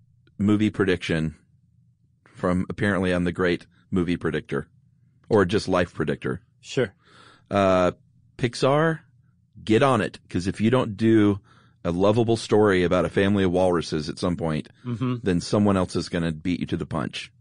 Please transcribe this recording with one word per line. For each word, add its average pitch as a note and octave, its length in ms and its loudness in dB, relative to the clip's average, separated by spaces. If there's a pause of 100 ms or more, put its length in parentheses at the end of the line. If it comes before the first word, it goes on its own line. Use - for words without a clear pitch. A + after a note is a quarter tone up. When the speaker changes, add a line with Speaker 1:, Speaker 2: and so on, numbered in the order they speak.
(380)
Speaker 1:
movie G#2 320 2
prediction F2 640 -2 (1000)
from, F2+ 340 -2
apparently F#2 440 -2
I'm F2 120 0
the F2 80 0
great F2 340 -2 (240)
movie F2 260 0
predictor D2 520 -6 (600)
or G2+ 160 4
just F#2 240 -2
life F2+ 260 0
predictor. C#2+ 480 -6 (180)
Speaker 2:
Sure. - 320 -4 (580)
Speaker 1:
Uh, F#2 420 2 (440)
Pixar, D3 640 0 (640)
get G#2+ 200 2
on C3 180 4
it. - 180 -4 (100)
'Cause F2+ 180 -4
if F#2+ 140 -4
you A2 100 2
don't A#2+ 260 0
do G#2 440 4 (440)
a F2 80 -2
lovable G#2+ 440 2
story G#2 460 2
about F2 220 2
a E2 40 -2
family G2 360 2
of F2+ 80 0
walruses F2 560 0
at - 100 -10
some F2+ 180 -2
point, D#2+ 320 -6 (160)
Speaker 2:
Mm-hmm. B2 380 -4
Speaker 1:
then F2 180 0
someone G#2 360 2
else F#2 200 -2
is E2+ 120 -4
gonna E2 240 -4
beat D#2+ 280 -4
you D2+ 60 -6
to F2 100 -6
the D#2+ 100 -8
punch. - 540 -8